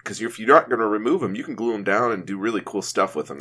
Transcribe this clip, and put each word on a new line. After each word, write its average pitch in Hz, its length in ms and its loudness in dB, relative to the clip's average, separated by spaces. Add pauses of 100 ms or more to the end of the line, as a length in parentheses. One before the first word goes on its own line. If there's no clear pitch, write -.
'cause - 200 -10
if - 160 -6
you're 110 80 -8
not - 240 8
gonna 113 160 2
remove 110 340 2
'em, 98 140 -4
you 131 80 -8
can 151 100 -10
glue 113 220 -2
'em 101 80 -6
down 107 280 2
and 92 140 -4
do 98 140 -6
really 107 260 -2
cool 101 160 -4
stuff 95 340 0
with 76 140 -4
'em 76 120 -12